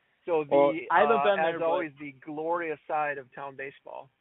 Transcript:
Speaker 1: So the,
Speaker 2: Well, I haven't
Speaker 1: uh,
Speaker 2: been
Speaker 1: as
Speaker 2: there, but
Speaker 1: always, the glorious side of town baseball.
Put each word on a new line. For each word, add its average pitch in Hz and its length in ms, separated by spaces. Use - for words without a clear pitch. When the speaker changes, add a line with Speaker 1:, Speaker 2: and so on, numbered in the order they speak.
Speaker 1:
So 160 160
the, 139 120
Speaker 2:
Well, 143 180
I 170 80
haven't 220 180
Speaker 1:
uh, 139 60
Speaker 2:
been 196 160
Speaker 1:
as 160 60
Speaker 2:
there, 165 140
but 165 60
Speaker 1:
always, 156 340
the 147 120
glorious 160 540
side 151 300
of 131 160
town 139 220
baseball. 135 640